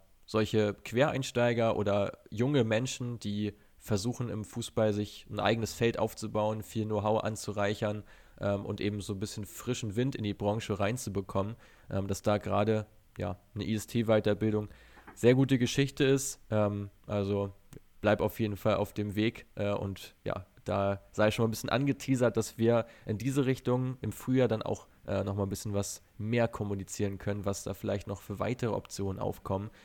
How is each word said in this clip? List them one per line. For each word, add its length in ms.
solche 480
Quereinsteiger 1040
oder 400
junge 340
Menschen, 560
die 340
versuchen, 520
im 160
Fußball 480
sich 360
ein 100
eigenes 340
Feld 260
aufzubauen, 640
viel 220
Know-how 380
anzureichern, 800
ähm, 240
und 160
eben 200
so 120
ein 60
bisschen 260
frischen 500
Wind 200
in 80
die 100
Branche 460
reinzubekommen, 760
ähm, 160
dass 160
da 140
gerade, 500
ja, 200
eine 120
I-S-T-Weiterbildung 1040
sehr 220
gute 240
Geschichte 460
ist. 340
Ähm, 400
also 480
bleib 200
auf 180
jeden 180
Fall 180
auf 180
dem 220
Weg, 300
äh, 160
und 520
ja, 220
da 380
sei 180
schon 140
mal 60
ein 20
bisschen 180
angeteasert, 680
dass 200
wir 280
in 120
diese 280
Richtung 560
im 120
Frühjahr 340
dann 140
auch, 260
äh, 200
noch 100
mal 80
ein 60
bisschen 240
was 280
mehr 300
kommunizieren 680
können, 260
was 200
da 100
vielleicht 340
noch 140
für 180
weitere 320
Optionen 500
aufkommen 480